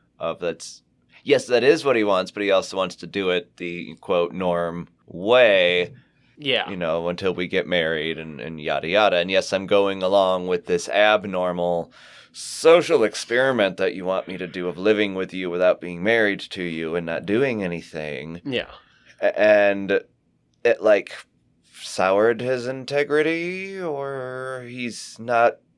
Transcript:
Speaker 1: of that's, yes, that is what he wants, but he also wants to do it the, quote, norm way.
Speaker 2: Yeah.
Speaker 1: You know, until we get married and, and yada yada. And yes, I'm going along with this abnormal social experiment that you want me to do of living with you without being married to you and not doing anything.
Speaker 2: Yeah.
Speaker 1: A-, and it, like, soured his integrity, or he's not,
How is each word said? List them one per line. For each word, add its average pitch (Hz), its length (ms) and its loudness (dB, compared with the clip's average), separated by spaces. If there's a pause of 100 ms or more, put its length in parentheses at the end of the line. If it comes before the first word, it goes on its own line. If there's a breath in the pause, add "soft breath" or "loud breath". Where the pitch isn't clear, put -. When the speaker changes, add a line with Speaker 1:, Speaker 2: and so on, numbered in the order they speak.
(200)
Speaker 1:
of 80 200 -6
that's, - 420 -8 (420 soft breath)
yes, 135 220 2
that 120 180 2
is 147 220 4
what 135 100 4
he 110 80 2
wants, 92 280 2
but 104 120 -6
he 98 80 0
also 95 240 0
wants 92 220 -2
to 87 100 -14
do 92 220 -2
it 90 280 -2
the, 87 440 -10
quote, 87 320 0
norm 85 540 -4 (180)
way. 92 880 4 (440 soft breath)
Speaker 2:
Yeah. 131 320 -4
Speaker 1:
You 98 80 -8
know, 85 320 -2
until 90 240 -2
we 90 140 -6
get 92 200 -2
married 80 500 -2
and, 80 240 -12
and 80 180 -10
yada 76 280 -4
yada. 95 300 4
And 87 140 0
yes, 95 220 0
I'm 95 140 -2
going 98 360 2
along 92 440 2
with 90 180 -2
this 87 240 -2
abnormal 90 1040 0 (400 loud breath)
social 160 680 4
experiment 117 760 0
that 95 160 0
you 90 100 -10
want 92 240 -2
me 92 100 -10
to 90 100 -8
do 90 200 -6
of 82 100 -6
living 101 380 2
with 92 180 -6
you 92 160 -6
without 90 300 2
being 87 240 -10
married 104 380 2
to - 220 -10
you 80 320 -6
and 85 100 -4
not 82 200 -6
doing 110 380 -2
anything. 80 800 -10
Speaker 2:
Yeah. 123 240 -6 (540 loud breath)
Speaker 1:
A-, - 180 0
and 101 600 4 (640)
it, 117 160 2
like, 104 320 2 (680)
soured 104 600 2
his 123 260 -4
integrity, 156 1120 -2
or 131 880 -8
he's 123 500 -10
not, 117 380 2 (200)